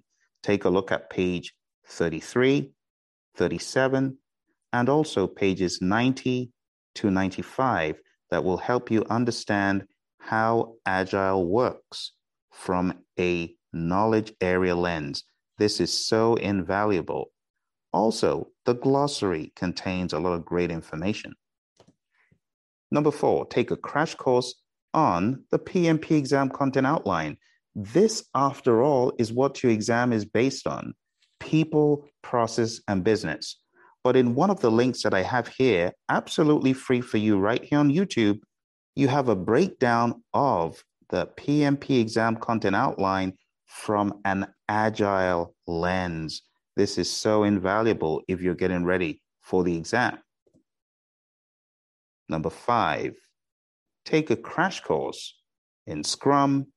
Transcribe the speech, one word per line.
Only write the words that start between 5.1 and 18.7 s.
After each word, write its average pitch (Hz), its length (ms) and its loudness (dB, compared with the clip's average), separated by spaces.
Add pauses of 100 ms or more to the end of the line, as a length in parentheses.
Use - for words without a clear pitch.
pages 92 560 -2
ninety 123 680 0 (420)
to 104 160 0
ninety-five 92 840 -2 (320)
that 85 140 0
will 90 140 0
help 123 340 -4
you 110 180 0
understand 101 760 -2 (340)
how 113 560 -2 (100)
Agile 95 640 0
works - 640 -4 (400)
from 92 420 -2 (280)
a 87 340 -4 (180)
knowledge 104 680 0
area 90 340 2
lens. 82 480 -4 (360)
This 104 220 0
is 87 160 -2
so 113 380 2
invaluable. 92 920 -2 (640)
Also, 98 560 0 (160)
the 123 100 2